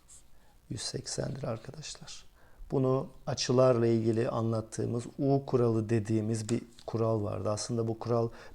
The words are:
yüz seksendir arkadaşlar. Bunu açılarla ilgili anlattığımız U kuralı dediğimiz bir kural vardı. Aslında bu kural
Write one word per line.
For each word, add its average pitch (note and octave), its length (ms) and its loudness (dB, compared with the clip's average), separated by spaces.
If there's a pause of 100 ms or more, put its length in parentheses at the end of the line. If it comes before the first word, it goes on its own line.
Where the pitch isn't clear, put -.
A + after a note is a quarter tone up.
(680)
yüz A#2+ 120 -8
seksendir - 600 -6
arkadaşlar. - 840 -10 (460)
Bunu C3 360 2 (200)
açılarla B2 600 4
ilgili A2+ 420 4
anlattığımız A2+ 720 -2 (160)
U C#3 260 2
kuralı A2+ 440 2
dediğimiz A2 600 0
bir A#2 120 0 (260)
kural A2+ 360 0
vardı. G2+ 260 -2
Aslında A2+ 380 -2
bu A2+ 120 -2
kural A2+ 300 0 (260)